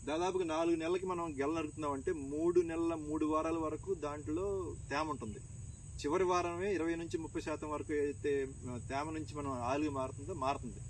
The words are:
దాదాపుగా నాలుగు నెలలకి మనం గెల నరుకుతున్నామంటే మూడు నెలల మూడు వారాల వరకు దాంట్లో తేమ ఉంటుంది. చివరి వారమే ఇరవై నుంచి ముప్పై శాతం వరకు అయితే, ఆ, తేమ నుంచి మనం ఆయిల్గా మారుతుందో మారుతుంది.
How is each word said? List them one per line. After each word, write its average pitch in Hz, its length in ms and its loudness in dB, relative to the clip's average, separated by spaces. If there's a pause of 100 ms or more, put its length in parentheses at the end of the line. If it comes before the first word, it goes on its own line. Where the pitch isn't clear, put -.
దాదాపుగా 180 400 2
నాలుగు 165 320 4
నెలలకి 175 300 0
మనం 170 340 0
గెల 143 100 4
నరుకుతున్నామంటే 151 640 0
మూడు 160 480 4
నెలల 165 340 2
మూడు 151 320 0
వారాల 156 320 2
వరకు 156 360 -2
దాంట్లో 151 840 -2 (140)
తేమ 151 200 2
ఉంటుంది. 117 280 -4 (580)
చివరి 180 280 2
వారమే 180 500 2
ఇరవై 165 200 2
నుంచి 170 240 -4
ముప్పై 156 220 -4
శాతం 151 300 -4
వరకు 147 220 -2
అయితే, 143 540 2 (240)
ఆ, 123 80 -4 (100)
తేమ 143 220 -2
నుంచి 151 240 -6
మనం 143 180 -2
ఆయిల్గా 135 380 2
మారుతుందో 135 440 -4
మారుతుంది. 135 420 -2 (140)